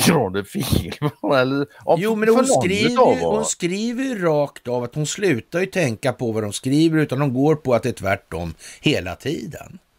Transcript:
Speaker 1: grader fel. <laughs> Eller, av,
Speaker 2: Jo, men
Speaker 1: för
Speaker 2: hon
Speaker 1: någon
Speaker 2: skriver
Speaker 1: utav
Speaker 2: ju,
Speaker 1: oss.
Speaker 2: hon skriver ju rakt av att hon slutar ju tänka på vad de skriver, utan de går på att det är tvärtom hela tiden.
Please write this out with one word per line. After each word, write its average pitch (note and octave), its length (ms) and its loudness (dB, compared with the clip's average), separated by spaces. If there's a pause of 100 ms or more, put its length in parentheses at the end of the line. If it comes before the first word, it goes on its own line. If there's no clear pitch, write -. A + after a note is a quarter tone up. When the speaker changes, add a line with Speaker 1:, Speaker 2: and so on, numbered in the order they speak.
(140)
Speaker 1:
grader G2+ 300 0
fel. - 680 -2 (140)
<laughs> D3+ 180 2
Eller, C#3 260 0 (180)
av, E3 140 2
Speaker 2:
Jo, A3 160 0
men G#3+ 120 0
Speaker 1:
för A#3 80 6
Speaker 2:
hon C4 100 4
Speaker 1:
någon C4 160 4
Speaker 2:
skriver G3+ 320 0
Speaker 1:
utav B3 200 6
Speaker 2:
ju, - 80 -2
Speaker 1:
oss. F#3 140 0
Speaker 2:
hon A3 100 -2
skriver A3 580 -4
ju A3+ 220 -4
rakt D3 420 -2
av B2 160 -2
att A#2+ 120 -10
hon D3+ 120 -2
slutar E3+ 520 -2
ju F#3+ 60 -2
tänka C3+ 480 -2
på A#2 180 -4
vad G#2+ 120 -2
de G#2 100 -6
skriver, D#3 460 2
utan D3 200 0
de C#3+ 140 0
går C#3+ 220 4
på C3 200 0
att A2+ 80 2
det B2 60 -2
är A2 40 -2
tvärtom F2 600 -4 (280)
hela F2+ 340 0
tiden. F3+ 640 -10 (200)